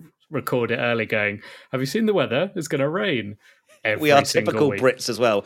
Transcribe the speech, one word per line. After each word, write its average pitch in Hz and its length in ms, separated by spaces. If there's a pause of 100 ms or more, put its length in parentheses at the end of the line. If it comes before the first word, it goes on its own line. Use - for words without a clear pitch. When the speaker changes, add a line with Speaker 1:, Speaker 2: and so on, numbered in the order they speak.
(300)
Speaker 1:
record 123 420
it 117 60
early 120 300
going, 104 340 (300)
"Have 131 100
you 135 60
seen 220 180
the 214 80
weather? 147 420
It's 165 140
gonna 139 180
rain." 151 480 (480)
Every 107 200
Speaker 2:
We 147 80
are 139 120
Speaker 1:
single - 300
Speaker 2:
typical 135 160
Speaker 1:
week. 101 120
Speaker 2:
Brits 127 280
as 110 100
well. 110 260